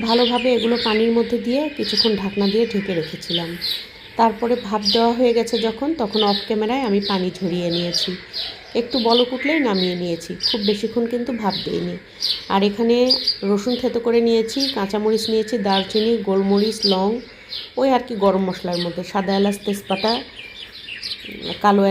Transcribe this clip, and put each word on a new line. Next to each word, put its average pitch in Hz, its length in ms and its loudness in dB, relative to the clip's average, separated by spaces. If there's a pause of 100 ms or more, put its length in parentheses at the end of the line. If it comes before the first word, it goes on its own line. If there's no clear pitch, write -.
ভালোভাবে 240 500 2
এগুলো 233 320 2
পানির 226 280 4
মধ্যে 233 260 2
দিয়ে 240 240 0 (140)
কিছুক্ষণ 220 400 0
ঢাকনা 196 300 -2
দিয়ে 214 200 2
ঢেকে 196 280 -2
রেখেছিলাম। 165 560 -4 (680)
তারপরে 226 380 2 (120)
ভাপ 208 160 -2 (100)
দেওয়া 233 200 4
হয়ে 240 200 4
গেছে 226 260 0
যখন, 226 360 -2
তখন 214 280 -2
অফ 202 240 2
ক্যামেরায় 226 420 0
আমি 202 200 2
পানি 185 220 0
ঝরিয়ে 175 400 -2
নিয়েছি, 175 400 -2 (640)
একটু 233 240 -2
বলক 240 340 4
উঠলেই 285 280 0
নামিয়ে 190 340 2
নিয়েছি। 175 380 -4 (160)
খুব 226 120 0
বেশিক্ষণ 214 460 0
কিন্তু 240 260 -4
ভাপ 208 220 -2 (100)
দিইনি। 175 320 -4 (520)
আর 196 140 2
এখানে 233 340 2 (460)
রসুন 202 340 0
থেতো 233 240 -2
করে 233 200 2
নিয়েছি, 226 380 2 (160)
কাঁচামরিচ 214 560 0
নিয়েছি, 220 280 0
দারচিনি, 196 580 2
গোলমরিচ, 202 680 2
লং, 190 220 2 (680)
ওই 262 140 4
আর 247 180 4
কি 240 60 -6
গরম 196 340 4
মশলার 180 360 -4
মধ্যে 175 200 -4
সাদা 196 320 -2
এলাচ, 202 280 2
তেজপাতা, 202 480 -2 (1500)
কালো 202 280 6